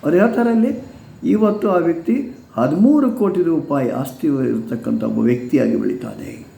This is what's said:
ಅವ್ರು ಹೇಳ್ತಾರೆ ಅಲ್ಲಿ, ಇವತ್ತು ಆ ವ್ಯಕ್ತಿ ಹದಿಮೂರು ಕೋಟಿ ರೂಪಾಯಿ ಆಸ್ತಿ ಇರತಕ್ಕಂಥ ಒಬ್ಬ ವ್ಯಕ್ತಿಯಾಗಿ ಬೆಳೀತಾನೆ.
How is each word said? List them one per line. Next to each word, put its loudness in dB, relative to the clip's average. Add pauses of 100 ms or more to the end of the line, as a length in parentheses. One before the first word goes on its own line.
ಅವ್ರು 2
ಹೇಳ್ತಾರೆ 4
ಅಲ್ಲಿ, 2 (400)
ಇವತ್ತು 2
ಆ 4
ವ್ಯಕ್ತಿ -2 (160)
ಹದಿಮೂರು 2
ಕೋಟಿ -2
ರೂಪಾಯಿ -2
ಆಸ್ತಿ -6
ಇರತಕ್ಕಂಥ -2
ಒಬ್ಬ -2
ವ್ಯಕ್ತಿಯಾಗಿ 0
ಬೆಳೀತಾನೆ. -6 (100)